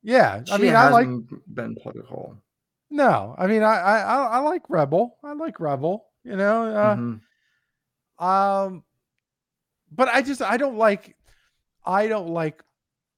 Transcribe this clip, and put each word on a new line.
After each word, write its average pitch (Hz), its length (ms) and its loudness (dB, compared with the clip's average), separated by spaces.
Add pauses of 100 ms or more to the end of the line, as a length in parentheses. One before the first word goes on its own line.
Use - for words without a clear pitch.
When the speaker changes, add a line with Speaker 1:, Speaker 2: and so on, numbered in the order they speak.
Speaker 1:
Yeah. 160 480 2
I 202 60 0
Speaker 2:
she 202 60 2
Speaker 1:
mean, - 120 4
I 226 160 8
like 247 160 6
Speaker 2:
hasn't - 480 -10
been 113 220 -8
political. - 600 -14 (540)
Speaker 1:
No, 175 480 0
I 185 80 -2
mean, 214 160 2
I, 220 140 4
I, 196 240 2
I, 233 240 0
I 233 160 -2
like 311 280 -4
Rebel. 170 540 -2
I 294 120 -14
like 311 260 -10
Rebel, 151 460 -4 (180)
you 240 100 -12
know, 208 300 0
uh, 208 320 0
Speaker 2:
Mm-hmm. - 1300 -14
Speaker 1:
um, 196 560 0 (1120)
but 247 160 0
I 247 140 2
just, 262 200 -6
I 214 140 -2
don't 254 200 -4
like, 208 400 0 (680)
I 208 220 0
don't 196 220 -4
like 165 340 -6 (540)